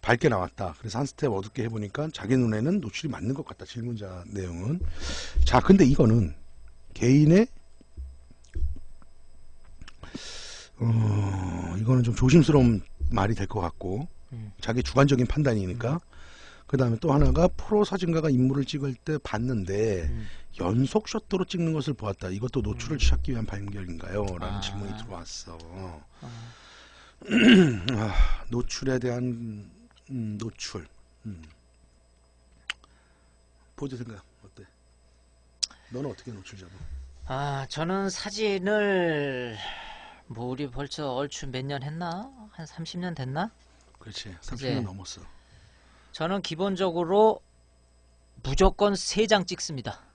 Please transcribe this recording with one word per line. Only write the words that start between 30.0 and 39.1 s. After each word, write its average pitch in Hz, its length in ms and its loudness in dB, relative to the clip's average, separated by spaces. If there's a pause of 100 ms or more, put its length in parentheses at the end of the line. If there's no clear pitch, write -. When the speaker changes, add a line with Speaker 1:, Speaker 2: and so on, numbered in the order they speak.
Speaker 1:
음, 113 300 -6
노출. 104 480 -10 (380)
음. 92 180 -12 (2250)
보조 131 220 -12
생각 113 260 -14 (220)
어때? 101 180 -20 (1300)
너는 131 200 -8
어떻게 113 220 -14
노출 101 260 -16
잡아? 92 140 -20 (540)
Speaker 2:
아, 139 440 -6
저는 190 400 -4
사진을 185 1500 0 (720)